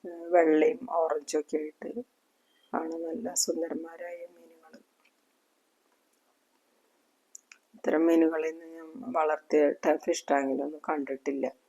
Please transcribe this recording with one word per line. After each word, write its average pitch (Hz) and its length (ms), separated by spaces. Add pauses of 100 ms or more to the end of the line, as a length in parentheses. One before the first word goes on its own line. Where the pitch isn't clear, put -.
ഏ, 180 40
വെള്ളയും 165 800
ഓറഞ്ചും 160 480
ഒക്കെ 156 180
ആയിട്ട് 156 460 (720)
ആണ് 160 180
നല്ല 165 400
സുന്ദരന്മാരായ 165 840
മീനുകള്. 165 640 (3000)
ഇത്തരം 160 320
മീനുകളെ 160 440
ഒന്നും 165 220
ഞാൻ 160 400
വളർത്തിയ 151 580
ട-, 156 280
ഫിഷ് - 340
ടാങ്കിലൊന്നും 139 580
കണ്ടിട്ടില്ല. 139 640 (180)